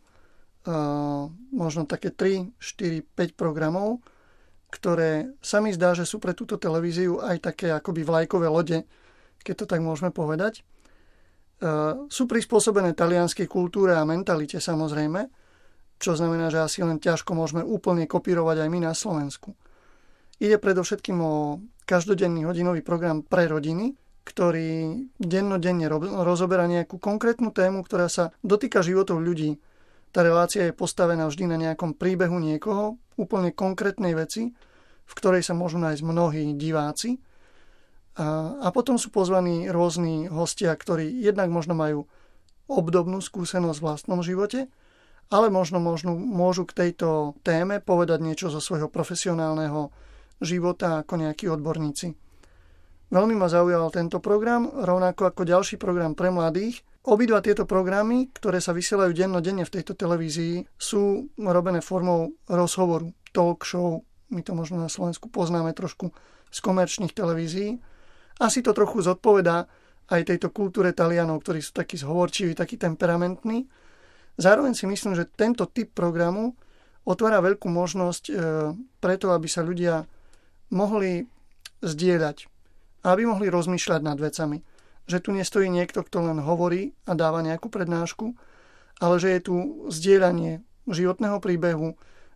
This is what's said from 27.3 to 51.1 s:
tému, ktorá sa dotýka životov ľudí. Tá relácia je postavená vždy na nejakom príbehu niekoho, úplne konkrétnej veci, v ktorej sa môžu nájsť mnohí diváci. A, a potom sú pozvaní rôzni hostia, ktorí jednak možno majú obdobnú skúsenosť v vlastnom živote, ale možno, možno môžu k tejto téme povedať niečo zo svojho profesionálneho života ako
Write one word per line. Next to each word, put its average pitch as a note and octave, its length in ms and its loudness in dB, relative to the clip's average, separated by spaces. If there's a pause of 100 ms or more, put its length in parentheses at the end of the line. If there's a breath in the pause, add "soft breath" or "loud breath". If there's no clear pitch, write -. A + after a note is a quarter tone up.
tému, F#3+ 320 0
ktorá F3 320 0
sa E3+ 160 0 (160)
dotýka G#3 400 2
životov F3+ 400 0
ľudí. D#3 320 -2 (540 soft breath)
Tá F3 160 4
relácia F3 400 2
je E3 80 -4
postavená E3+ 560 0
vždy F3 160 -4
na E3 80 0
nejakom D#3+ 400 -2
príbehu F3+ 400 0
niekoho, G3 640 -2 (160)
úplne F#3+ 400 -2
konkrétnej F#3+ 560 -2
veci, E3 400 -4 (560 soft breath)
v - 80 -20
ktorej F#3 240 2
sa E3+ 160 -2
môžu E3+ 240 -2
nájsť D#3 240 -2
mnohí D#3+ 560 0
diváci. D#3 560 -2 (1040 soft breath)
A, D#3+ 400 -4
a C4+ 160 -2
potom A#3+ 240 2
sú - 80 -6
pozvaní F3+ 640 0
rôzni E3+ 560 0
hostia, E3 480 -2
ktorí D#3+ 320 -2 (160)
jednak G3+ 240 2
možno E3+ 320 0
majú D3+ 320 -2 (560 soft breath)
obdobnú F3+ 560 0
skúsenosť E3+ 560 -2
v E3 80 -6
vlastnom D#3 320 -4
živote, G3+ 480 -2 (640 soft breath)
ale G#3 160 6
možno, F#3 320 2
možno E3+ 320 -2
môžu F3+ 560 0
k F3 240 0
tejto D#3 560 -2
téme F3+ 320 0
povedať E3+ 400 2
niečo D#3+ 320 -4
zo D3+ 80 -4
svojho D#3 320 -4
profesionálneho D#3 1040 -2 (480 soft breath)
života E3+ 640 -2
ako E3+ 160 -2